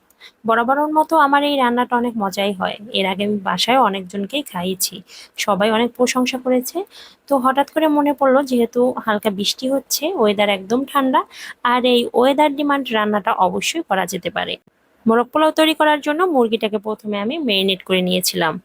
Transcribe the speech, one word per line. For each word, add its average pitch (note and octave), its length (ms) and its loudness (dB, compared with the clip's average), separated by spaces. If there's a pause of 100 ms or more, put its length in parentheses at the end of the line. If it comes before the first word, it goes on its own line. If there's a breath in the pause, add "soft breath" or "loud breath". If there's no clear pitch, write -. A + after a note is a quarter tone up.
(460 loud breath)
বরাবরের B3+ 480 2
মতো D#4 240 2
আমার C#4+ 260 4
এই D4 140 0
রান্নাটা A#3+ 380 0
অনেক A#3 220 0
মজাই G3 360 -2
হয়, F3+ 240 -4 (160)
এর G3 120 0
আগে F#3+ 200 -2
আমি G#3 120 -2
বাসায় G3 420 0
অনেকজনকেই G3 640 -2
খাইয়েছি, F#3 520 -6 (420 loud breath)
সবাই G#3 340 0
অনেক A#3 240 0
প্রশংসা B3+ 420 0
করেছে। B3+ 400 -2 (500 loud breath)
তো C#4 100 0
হঠাৎ C4 340 2
করে D#4 160 0
মনে D4 260 2
পড়লো, C4+ 300 4
যেহেতু A#3+ 380 0 (240)
হালকা G#3+ 240 0
বৃষ্টি G3+ 400 -6
হচ্ছে, C4+ 340 -4 (100)
ওয়েদার G#3 360 2
একদম G3 360 -2
ঠান্ডা, C#4 360 0 (420 loud breath)
আর B3 220 2
এই B3 160 4 (120)
ওয়েদার C#4 420 4
ডিমান্ড C#4+ 360 -2
রান্নাটা G#3+ 400 0
অবশ্যই F#3+ 520 -2
করা F#3+ 220 -2
যেতে F3+ 240 -6
পারে। F3+ 240 -6 (520)
মোরগ A#3 220 2
পোলাও D#4 240 2
তৈরি D#4 220 2
করার D4+ 280 2
জন্য D4 220 -2
মুরগিটাকে A3+ 540 0
প্রথমে G#3 420 -8
আমি A3+ 180 -4
ম্যারিনেট G3 460 0
করে F#3 180 0
নিয়েছিলাম, F3+ 520 -2 (100)